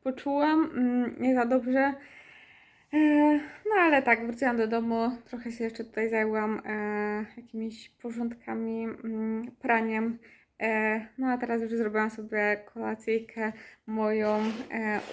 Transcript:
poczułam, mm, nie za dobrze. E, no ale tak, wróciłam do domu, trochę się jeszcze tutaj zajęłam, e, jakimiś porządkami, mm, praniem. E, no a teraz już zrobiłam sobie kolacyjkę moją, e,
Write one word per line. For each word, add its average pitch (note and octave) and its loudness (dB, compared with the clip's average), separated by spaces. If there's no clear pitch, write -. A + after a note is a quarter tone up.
poczułam, C#4+ 2
mm, B3 0
nie B3+ 4
za A#3+ 4
dobrze. C4 2
E, D4 4
no G#4+ 0
ale D4 6
tak, A#3 2
wróciłam A#3+ 0
do A3+ 2
domu, A3+ 0
trochę A#3 -10
się A3+ -6
jeszcze A3+ -6
tutaj A3 -2
zajęłam, A3 0
e, G#3 -2
jakimiś A3+ -10
porządkami, A3+ -6
mm, A3 -4
praniem. A3+ 0
E, A3 0
no C4 -2
a B3 0
teraz A#3 -2
już A3+ -4
zrobiłam G#3+ 0
sobie G#3 -2
kolacyjkę A3 -4
moją, G#3+ 2
e, G#3+ -2